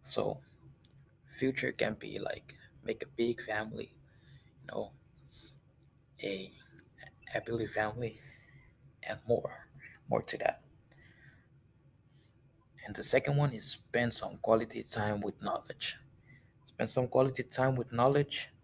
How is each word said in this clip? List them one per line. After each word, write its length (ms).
So 360
future 340
can 220
be 240
like 360
make 180
a 40
big 260
family, 500
you 100
know, 200
a 300
happily 420
family, 540
and 240
more, 400
more 140
to 160
that. 220
And 100
the 80
second 340
one 160
is 140
spend 460
some 300
quality 400
time 380
with 200
knowledge. 560
Spend 260
some 180
quality 360
time 320
with 160
knowledge. 560